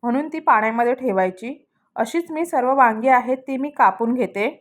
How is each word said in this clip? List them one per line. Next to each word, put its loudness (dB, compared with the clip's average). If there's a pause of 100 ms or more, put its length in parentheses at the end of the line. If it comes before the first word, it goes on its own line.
म्हणून -2
ती -8
पाण्यामध्ये 2
ठेवायची. -2 (420)
अशीच -4
मी -4
सर्व 0
वांगी 2
आहेत 2
ती -8
मी -4
कापून 2
घेते. -2 (140)